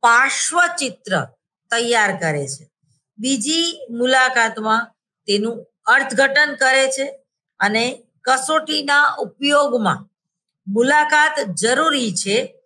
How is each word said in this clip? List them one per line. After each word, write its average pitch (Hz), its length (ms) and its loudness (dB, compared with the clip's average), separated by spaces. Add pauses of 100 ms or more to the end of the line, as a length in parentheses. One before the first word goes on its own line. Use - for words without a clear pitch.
પાર્શ્વચિત્ર 269 1080 0 (580)
તૈયાર 233 480 0
કરે 151 280 -2
છે. - 160 -14 (560)
બીજી 269 480 -2 (220)
મુલાકાતમાં 233 1000 0 (380)
તેનું 214 300 -2 (280)
અર્થઘટન 269 720 2
કરે 269 300 2 (100)
છે 269 100 -4 (540)
અને 214 240 0 (420)
કસોટીના 294 800 0 (180)
ઉપયોગમાં 262 840 0 (600)
મુલાકાત 302 680 2 (260)
જરૂરી 262 500 0
છે. 202 240 -4 (300)